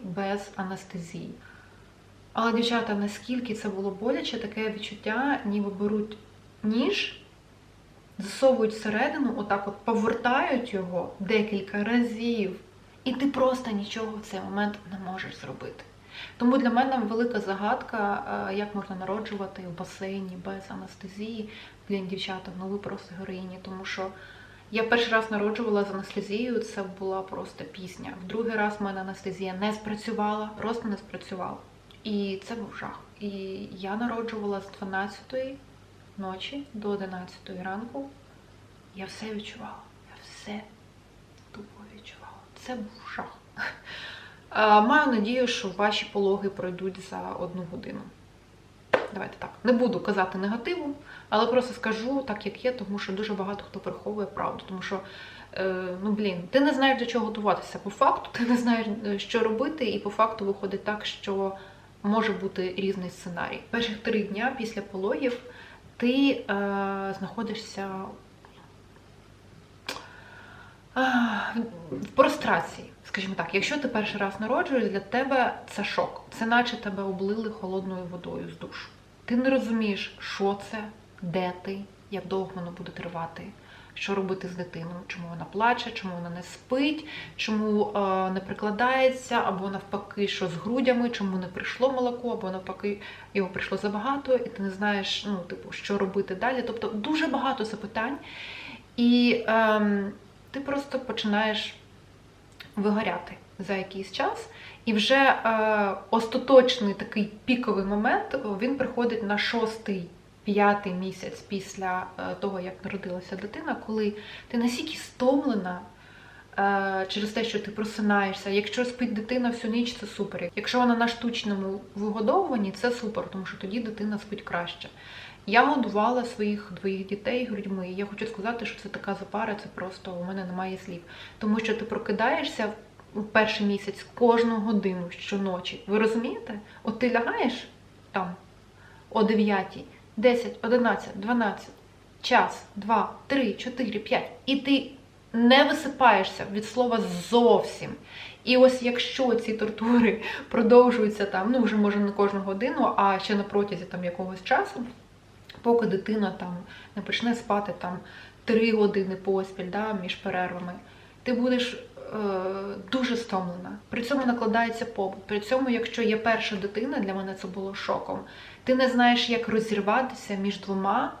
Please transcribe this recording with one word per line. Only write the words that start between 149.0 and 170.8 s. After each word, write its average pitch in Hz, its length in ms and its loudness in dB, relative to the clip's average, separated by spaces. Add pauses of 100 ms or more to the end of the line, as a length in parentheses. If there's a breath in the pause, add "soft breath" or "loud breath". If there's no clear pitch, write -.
ці 220 180 0
тортури 220 720 4 (120)
<laughs> - 140 -10
продовжуються 214 760 8
там, 196 280 2
ну, 254 100 6
вже, 214 140 4
може, 202 220 6
не 202 120 4
кожну 202 300 2
годину, 196 560 2
а 196 220 4
ще 208 160 0
на 208 80 2
протязі 202 420 0
там 180 200 -6
якогось 185 400 -6
часу, 294 400 2 (800)
поки 233 200 6
дитина 196 440 2
там 180 260 -6 (400 loud breath)
не 202 60 -4
почне 233 320 0
спати 202 440 0
там 180 200 -6 (460 loud breath)
три 226 280 6
години 196 440 4
поспіль, 190 540 -2
да, 214 220 -2 (100)
між 180 120 -6
перервами, 180 580 -4 (500 loud breath)
ти 247 100 0
будеш, 247 420 2
е, - 420 -12 (760)
дуже 240 240 2
стомлена. 185 640 -4 (100)
При 233 140 -4
цьому 262 240 2
накладається 233 580 2
побут. - 380 -4
При 208 180 -2
цьому, 262 280 2
якщо 233 340 0
є 214 140 4
перша 220 400 2
дитина, 214 420 -2
для 190 160 0
мене 190 200 -4
це 190 140 -8
було 196 260 -6
шоком. - 460 -4 (440 loud breath)
Ти 254 100 6
не 254 140 6
знаєш, 240 420 6
як 233 180 0
розірватися 214 880 0
між 196 260 -2
двома, 196 600 0